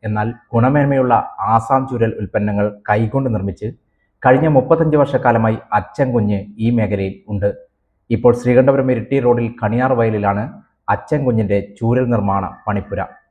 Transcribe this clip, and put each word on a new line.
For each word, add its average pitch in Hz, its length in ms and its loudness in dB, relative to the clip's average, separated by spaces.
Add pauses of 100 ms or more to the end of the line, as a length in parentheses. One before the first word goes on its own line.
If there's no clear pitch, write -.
എന്നാൽ 107 220 -2 (240)
ഗുണമേന്മയുള്ള 135 600 2 (380)
ആസാം 131 380 2
ചൂരൽ 113 300 -2
ഉൽപ്പന്നങ്ങൾ 104 460 -2 (220)
കൈകൊണ്ട് 113 460 0
നിർമ്മിച്ച് 98 340 -6 (580)
കഴിഞ്ഞ 135 300 4
മുപ്പത്തഞ്ച് 165 460 2
വർഷക്കാലമായി 120 560 2 (200)
അച്ചൻ 127 360 -4
കുഞ്ഞ് 104 260 0 (240)
ഈ 117 140 2
മേഖലയിൽ 98 360 -2 (180)
ഉണ്ട്. 101 180 -2 (640)
ഇപ്പോൾ 120 240 4
ശ്രീകണ്ഠപുരം 127 540 2
ഇരിട്ടി 120 320 -4
റോഡിൽ 120 220 0 (140)
കണിയാർ 120 380 0
വയലിലാണ് 104 440 0 (500)
അച്ചൻ - 340 -4
കുഞ്ഞിന്റെ 104 320 0 (180)
ചൂരൽ 120 380 0
നിർമ്മാണ 98 280 -2 (220)
പണിപ്പുര. 101 340 -6 (300)